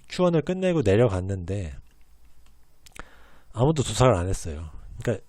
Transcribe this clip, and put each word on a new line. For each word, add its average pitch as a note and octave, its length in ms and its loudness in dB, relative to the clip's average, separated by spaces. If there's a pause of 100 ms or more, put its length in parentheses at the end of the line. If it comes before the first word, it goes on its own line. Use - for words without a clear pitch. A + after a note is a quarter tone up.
큐원을 F3 320 2
끝내고 F#3 400 0
내려갔는데 F#2+ 920 0 (1800)
아무도 C#3 280 2
도착을 B2+ 320 4
안 F2 140 0
했어요. D#2+ 420 -6 (320)
그러니까 - 280 -4